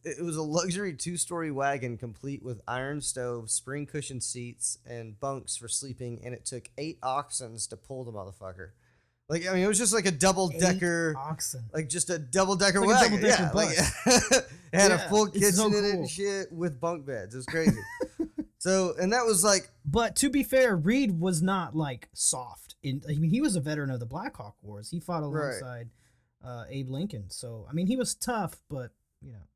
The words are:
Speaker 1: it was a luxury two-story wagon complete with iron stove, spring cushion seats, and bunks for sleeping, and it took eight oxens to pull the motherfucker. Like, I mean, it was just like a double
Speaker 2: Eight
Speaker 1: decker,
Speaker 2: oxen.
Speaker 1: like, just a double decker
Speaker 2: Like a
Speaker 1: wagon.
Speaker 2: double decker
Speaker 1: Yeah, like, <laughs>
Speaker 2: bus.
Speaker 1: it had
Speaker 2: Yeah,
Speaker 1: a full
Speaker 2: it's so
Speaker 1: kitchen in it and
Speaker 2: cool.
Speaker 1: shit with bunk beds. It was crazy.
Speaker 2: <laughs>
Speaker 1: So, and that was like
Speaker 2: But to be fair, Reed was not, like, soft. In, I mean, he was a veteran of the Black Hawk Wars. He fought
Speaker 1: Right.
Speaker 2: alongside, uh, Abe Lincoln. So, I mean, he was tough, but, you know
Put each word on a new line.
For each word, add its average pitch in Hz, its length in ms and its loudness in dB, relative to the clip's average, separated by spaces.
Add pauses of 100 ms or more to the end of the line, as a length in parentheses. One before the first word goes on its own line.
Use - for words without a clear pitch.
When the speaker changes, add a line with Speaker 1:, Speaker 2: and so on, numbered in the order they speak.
Speaker 1:
it 151 220 -8
was 165 120 -4
a 160 60 -4
luxury 175 520 -2
two-story 165 560 -6
wagon 135 480 -2
complete 127 440 -12
with 117 240 -10
iron 135 360 -6
stove, 120 480 -6
spring 143 360 -6
cushion 139 340 -8
seats, - 640 -8
and 117 340 -12
bunks 139 360 -6
for 117 120 -14
sleeping, 123 560 -8
and 123 100 -10
it - 120 -18
took 123 220 -10 (100)
eight 156 240 -8
oxens 127 680 -6
to - 80 -14
pull 131 280 -12
the 117 80 -12
motherfucker. 95 580 -14 (580)
Like, 165 180 -4
I 190 80 -2
mean, 185 100 2
it - 20 4
was 208 120 2
just 226 140 2
like 214 140 2
a 190 60 2
double 180 420 2
Speaker 2:
Eight 165 60 -4
Speaker 1:
decker, 175 580 2
Speaker 2:
oxen. 139 460 -6 (100)
Speaker 1:
like, 156 140 -2
just 175 220 -2
a 175 80 0
double 185 380 2
decker 196 240 6
Speaker 2:
Like 190 60 4
a 214 60 8
Speaker 1:
wagon. 247 180 8
Speaker 2:
double 214 180 4
decker 220 140 6
Speaker 1:
Yeah, 160 100 0
like, - 240 2
<laughs> - 300 0
Speaker 2:
bus. 247 400 6 (260)
Speaker 1:
it 175 80 4
had 202 120 10
Speaker 2:
Yeah, 175 140 2
Speaker 1:
a - 40 -8
full 214 240 6
Speaker 2:
it's 196 220 4
so 214 120 4
Speaker 1:
kitchen 208 100 4
in 202 60 2
it 202 60 2
and 196 80 0
Speaker 2:
cool. 156 100 -2
Speaker 1:
shit 196 440 -4
with 165 280 -4
bunk 165 260 -4
beds. 110 280 -8
It 131 40 -8
was 127 80 -10
crazy. 165 380 4
Speaker 2:
<laughs> 906 60 -12 (680)
Speaker 1:
So, 185 420 2
and 185 120 2
that 247 140 4
was 202 180 4
like 196 240 4 (160)
Speaker 2:
But 214 320 2
to 269 140 4
be 269 120 2
fair, 254 320 4
Reed 190 460 2
was 175 200 2
not, 175 360 0
like, 143 380 -4
soft. - 680 -4
In, 139 260 -4
I 151 60 -2
mean, 156 160 2
he 226 100 4
was 285 140 2
a 170 60 2
veteran 147 300 -2
of 127 100 -4
the 117 60 -8
Black 175 300 -8
Hawk 104 240 -16
Wars. 104 300 -14
He 175 80 -6
fought 165 240 -4
Speaker 1:
Right. 147 280 -2
Speaker 2:
alongside, 117 400 -10 (540)
uh, 120 240 -12
Abe 135 220 -8
Lincoln. 135 400 -6
So, 113 400 -14
I - 40 -12
mean, 175 120 0
he 226 100 2
was 247 200 -2
tough, 214 400 -2 (120)
but, 127 220 -8 (320)
you 139 80 -16
know 104 120 -18 (140)